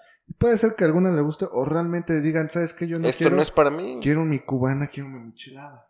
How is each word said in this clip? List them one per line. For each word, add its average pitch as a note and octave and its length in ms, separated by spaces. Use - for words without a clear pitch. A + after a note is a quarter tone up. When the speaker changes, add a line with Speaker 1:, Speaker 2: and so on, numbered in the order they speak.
Speaker 1:
Y - 60
puede A#3 240
ser G#3+ 180
que - 80
a E3 60
alguna F3+ 240
le D3+ 80
guste D#3 320
o B2+ 120
realmente E3+ 560
digan, D#3 300
"¿Sabes E3+ 240
qué? E3+ 140
Yo E3 100
no E3 80
Speaker 2:
Esto C3 160
Speaker 1:
quiero, C#3+ 140
Speaker 2:
no D3 60
es D3+ 100
para C#3+ 180
mí. G3 320
Speaker 1:
quiero D3+ 220
mi D3 160
cubana, C3+ 480
quiero C#3 220
mi B2+ 100
michelada". C3 680